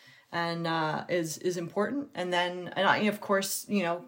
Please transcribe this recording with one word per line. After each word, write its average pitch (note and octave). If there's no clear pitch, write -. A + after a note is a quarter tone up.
and, E3+
uh, D#3+
is, E3
is F3
important. G3+
And F3+
then, F3
and F#3+
I, C#3+
of G#3
course, -
you G3+
know, E3+